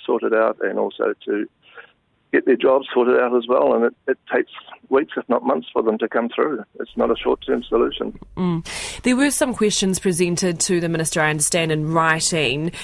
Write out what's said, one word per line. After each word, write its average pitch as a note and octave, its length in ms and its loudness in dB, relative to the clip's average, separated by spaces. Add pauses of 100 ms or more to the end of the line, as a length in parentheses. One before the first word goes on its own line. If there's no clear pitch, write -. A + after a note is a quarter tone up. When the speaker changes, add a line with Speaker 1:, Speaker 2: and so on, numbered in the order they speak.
Speaker 1:
sorted A2+ 300 -2
out, A2 280 2
and G#2 180 -2
also G#2 340 -2 (120)
to G#2 220 -4 (840)
get - 160 2
their C3 80 6
jobs C3+ 360 2
sorted B2 280 4
out B2 160 2
as A#2+ 120 2
well. C3 280 4
And A#2 100 2
it, A#2 80 0 (140)
it C3 100 0 (160)
takes B2+ 160 0 (400)
weeks, C#3 260 2
if - 140 -8
not B2 160 0
months, C#3+ 260 -2
for A#2 120 0
them A2 160 2
to A2+ 80 -2
come A#2+ 220 -2
through. C3+ 360 -2 (140)
It's - 180 -10
not A#2 140 2
a A2 40 2
short-term B2+ 540 -2
solution. A#2 480 -2 (180)
Speaker 2:
Mm. E3+ 300 -2 (380)
There B3 120 2
were C#4+ 140 2
some C4 240 0
questions F#3+ 460 0
presented F3 640 0
to F3+ 180 0
the E3+ 100 -2
Minister, D#3+ 320 -2
I D#3 80 2
understand, D#3+ 420 0
in D#3 220 -2
writing. D#3+ 760 0 (120)